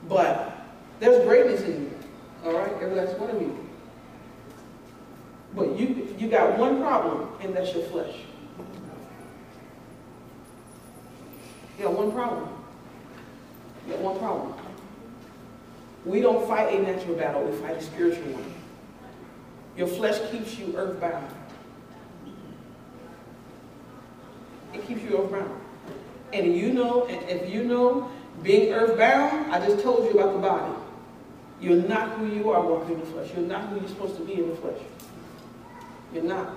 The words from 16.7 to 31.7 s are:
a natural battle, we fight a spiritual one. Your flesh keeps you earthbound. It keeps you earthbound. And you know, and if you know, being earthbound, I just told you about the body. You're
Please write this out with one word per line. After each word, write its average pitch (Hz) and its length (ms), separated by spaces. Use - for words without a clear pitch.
a 196 80
natural 185 340
battle, 160 280
we - 140
fight 160 200
a 160 40
spiritual 170 520
one. - 200
Your 180 120
flesh 214 320
keeps 220 260
you 175 180
earthbound. 175 520
It 208 140
keeps 226 160
you 202 140
earthbound. 196 340
And 175 220
you 220 180
know, 247 320
and 180 240
if 180 200
you 220 140
know, 247 460
being 202 300
earthbound, 226 760
I 175 140
just 208 180
told 247 220
you 202 140
about 196 140
the 185 60
body. - 340
You're 180 280